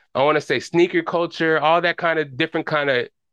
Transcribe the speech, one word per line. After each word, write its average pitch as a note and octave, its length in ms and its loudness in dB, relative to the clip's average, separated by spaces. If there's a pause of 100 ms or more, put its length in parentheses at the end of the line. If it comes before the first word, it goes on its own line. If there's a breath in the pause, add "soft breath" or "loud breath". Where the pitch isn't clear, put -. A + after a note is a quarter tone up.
(140 soft breath)
I B2+ 80 0
wanna D3+ 200 2
say C#3 180 -2
sneaker F3 420 2
culture, E3 600 -2
all D#3+ 180 4
that E3+ 160 0
kind E3 240 -2
of C#3+ 160 -6
different D#3+ 320 -4
kind D3 220 0
of B2 180 0 (260)